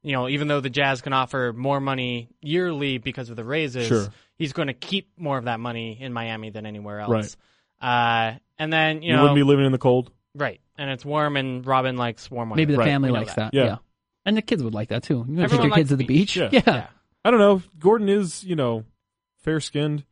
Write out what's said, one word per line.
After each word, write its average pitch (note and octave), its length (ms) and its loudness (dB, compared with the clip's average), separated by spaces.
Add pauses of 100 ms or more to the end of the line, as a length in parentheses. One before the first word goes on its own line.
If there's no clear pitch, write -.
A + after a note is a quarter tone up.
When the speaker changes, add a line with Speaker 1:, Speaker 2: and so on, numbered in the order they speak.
Speaker 1:
You D3 100 -4
know, B2+ 160 -2
even C#3+ 180 -2
though C#3+ 140 0
the C3+ 80 -6
Jazz C3+ 320 0
can C#3+ 100 -6
offer C3 420 0
more C3+ 280 -2
money B2 480 -4 (120)
yearly D3 580 -2
because B2 300 -10
of A2+ 60 -14
the A#2 80 -10
raises, B2+ 440 -4
Speaker 2:
Sure. A2 200 2 (300)
Speaker 1:
he's D3 160 -6
gonna C#3+ 200 -4
keep - 440 -6
more C#3+ 200 -4
of A#2 60 -6
that A#2 160 -4
money A#2 400 -8
in C3 140 -10
Miami A2+ 380 -8
than G#2+ 140 -12
anywhere G#2 400 -12
Speaker 2:
Right. A2+ 120 0
Speaker 1:
else. G#2 180 -6 (460)
Uh, A#2 540 0 (220)
and D#3 140 -4
then, D#3 300 0
you E3+ 80 -6
Speaker 2:
You D#3+ 80 4
Speaker 1:
know, D3 60 6
Speaker 2:
wouldn't C#3+ 120 6
be C#3+ 80 6
living C#3 220 4
in C3 80 2
the C3 40 0
cold. B2+ 320 2 (240)
Speaker 1:
Right. C#3 280 -6 (160)
And C#3 120 -8
it's C3 140 -8
warm, D3 320 -2
and B2+ 320 -4
Robin C3 300 0
likes A#2+ 340 -6
warm A#2 180 -6
weather. D3 120 0
Speaker 3:
Maybe D3+ 100 2
the C3+ 80 4
Speaker 2:
Right. A2+ 80 4
Speaker 3:
family C#3 220 2
Speaker 1:
We A#2+ 60 2
know A2 40 -2
Speaker 3:
likes A2 140 -6
Speaker 1:
that. A2 180 -4
Speaker 3:
that. - 20 -6
Speaker 2:
Yeah. C3+ 120 4
Speaker 3:
Yeah. G#2+ 100 0 (500)
And G#3 120 2
the A3 40 0
kids G#3+ 220 -2
would A2 100 -4
like G#2+ 140 -4
that, A2+ 160 -4
too. D3 120 0
You B2+ 200 -4
wanna - 0 -
take F3 80 2
Speaker 1:
Everyone - 240 4
Speaker 3:
your - 80 2
kids - 20 8
Speaker 1:
likes D3 120 4
Speaker 3:
to C#3+ 80 4
the C3 80 -2
Speaker 1:
the - 20 -6
beach. D#3 280 4
Speaker 3:
beach? - 20 -2
Speaker 2:
Yeah. C3+ 160 0
Speaker 3:
Yeah. B3 120 6
Speaker 1:
Yeah. C3+ 220 2 (380)
Speaker 2:
I A#3 60 6
don't A#3 100 6
know. G3+ 200 6 (160)
Gordon G3+ 300 4
is, G3 380 0
you F3+ 100 -4
know, A#2 300 -2 (580)
fair-skinned. D3+ 680 -4